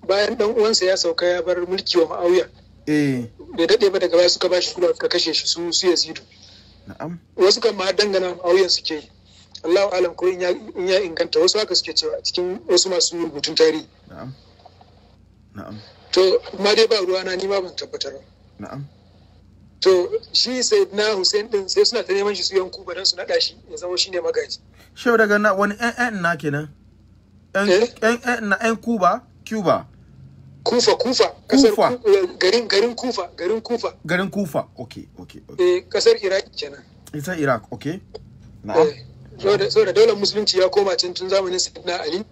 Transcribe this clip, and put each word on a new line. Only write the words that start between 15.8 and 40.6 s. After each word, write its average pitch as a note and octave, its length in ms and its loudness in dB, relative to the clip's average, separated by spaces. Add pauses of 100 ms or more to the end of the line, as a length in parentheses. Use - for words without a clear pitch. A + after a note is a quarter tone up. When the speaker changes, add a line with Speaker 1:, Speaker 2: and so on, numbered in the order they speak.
Speaker 1:
To, F#3 280 4 (180)
amma G3+ 180 2
dai A3 100 6
ba A3 160 2
ruwana, F#3 340 -2
ni F#3+ 120 -4
ma G3 120 0
ban F3+ 160 -10
tabbatar - 360 -10
ba. C3+ 80 -18 (400)
Speaker 2:
Na'am. C#3 240 -12 (960)
Speaker 1:
To, F#3 280 4 (240)
shi B3 300 0
Sayyidina G#3 540 0
Hussein G#3 340 -2
din G3 180 -2
sai G3+ 160 2
suna G#3+ 180 -2
ta E3+ 100 -4
neman G3+ 220 0
shi F3+ 80 -8
su F#3+ 140 -2
yan F#3 140 -2
Kuba F#3+ 240 -12
don - 100 -10
su - 120 2
naɗa F3+ 240 -2
shi - 140 -6 (160)
ya D#3+ 60 -14
zama F3+ 220 -8
shi F#3+ 120 -4
ne F#3 100 -4
magaji. D#3+ 380 -4 (360)
Speaker 2:
Shehu - 240 0
daga G#3 200 4
na, G#3 160 2
wani G3+ 200 0
ƴan, A#3 200 -4
ƴan A#3+ 280 -4
na E3+ 140 0
kenan? D3 320 -4 (840)
Ƴan, G3 140 2
Speaker 1:
Eh? G3+ 180 6 (140)
Speaker 2:
ƴan, A3+ 220 2
ƴan A#3+ 260 -4
na, F#3+ 100 0
ƴan A3+ 240 0
Kuba? A3 400 0 (220)
Cuba? D#3+ 420 0 (800)
Speaker 1:
Kufa, A#3 320 2
Kufa. A3+ 380 0 (140)
Kasar C4 220 6
Speaker 2:
Kufa. G#3 280 2
Speaker 1:
Ku-, G#3+ 120 0
eh, G3 160 4 (120)
garin, G#3+ 300 2
garin G#3+ 260 2
Kufa, A#3 420 -6
garin G3 240 -4
Kufa. A3+ 340 -6 (120)
Speaker 2:
Garin F3+ 240 -2
Kufa. D#3+ 360 -4 (120)
Okay, - 300 -14 (100)
okay, - 320 -20
okay. F3+ 280 2
Speaker 1:
Eh, F#3 100 -6
kasar A3+ 340 4
Iraki F#3+ 340 -2
kenan. C#3+ 260 -14 (320)
Speaker 2:
Ita D3+ 220 -8
Iraq, C3+ 360 -2
okay. D3+ 280 -8 (640)
Na'am. - 240 4
Speaker 1:
Eh, - 160 -10 (340)
saboda, G3 320 0
saboda G3+ 220 2
daular G#3+ 240 6
musulunci G3+ 420 -2
ya F#3 100 4